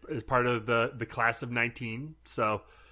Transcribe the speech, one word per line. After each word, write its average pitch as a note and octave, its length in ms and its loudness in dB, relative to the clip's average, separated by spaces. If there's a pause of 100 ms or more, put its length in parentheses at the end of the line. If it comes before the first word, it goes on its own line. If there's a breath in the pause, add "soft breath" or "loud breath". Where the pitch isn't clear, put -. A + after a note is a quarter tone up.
(140)
as A#2 80 -4
part B2 240 4
of A2+ 200 2
the, A#2 280 2
the A2+ 120 -6
class A#2 360 0
of B2 80 -6
nineteen. A#2+ 640 -4 (100)
So, G#2+ 380 0 (280 soft breath)